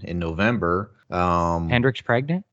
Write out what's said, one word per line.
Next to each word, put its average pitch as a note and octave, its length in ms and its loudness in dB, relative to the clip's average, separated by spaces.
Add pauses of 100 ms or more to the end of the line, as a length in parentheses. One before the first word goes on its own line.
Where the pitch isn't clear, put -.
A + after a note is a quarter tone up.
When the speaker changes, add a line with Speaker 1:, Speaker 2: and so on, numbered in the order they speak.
Speaker 1:
in F2 160 -6
November. F2+ 720 0 (180)
Um, E2+ 600 0
Speaker 2:
Hendrick's B2 320 2
pregnant? C#3+ 500 -2